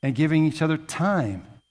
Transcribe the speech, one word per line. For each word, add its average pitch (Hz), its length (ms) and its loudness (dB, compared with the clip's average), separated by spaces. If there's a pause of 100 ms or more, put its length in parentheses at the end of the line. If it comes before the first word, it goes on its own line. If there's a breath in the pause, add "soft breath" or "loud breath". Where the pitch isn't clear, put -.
and 135 140 -2
giving 156 300 4
each 151 160 0
other 160 160 0
time. 156 680 -4 (260)